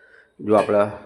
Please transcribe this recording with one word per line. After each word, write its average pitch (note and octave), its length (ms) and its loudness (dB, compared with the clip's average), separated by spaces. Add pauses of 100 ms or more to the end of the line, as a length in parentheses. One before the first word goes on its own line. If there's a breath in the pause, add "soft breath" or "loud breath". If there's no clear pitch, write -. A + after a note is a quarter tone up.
(400 soft breath)
જો G#2 160 0
આપણે G#2 240 2 (260)